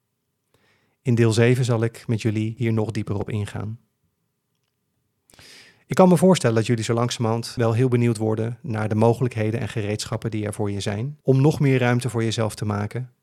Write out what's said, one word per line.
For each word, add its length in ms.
In 120
deel 180
zeven 320
zal 180
ik 240
met 160
jullie 340
hier 160
nog 180
dieper 280
op 120
ingaan. 480
Ik 80
kan 140
me 80
voorstellen 400
dat 100
jullie 180
zo 100
langzamerhand 640
wel 160
heel 160
benieuwd 280
worden 460
naar 260
de 60
mogelijkheden 640
en 80
gereedschappen 640
die 160
er 80
voor 160
je 100
zijn 420
om 180
nog 200
meer 180
ruimte 320
voor 140
jezelf 300
te 100
maken, 480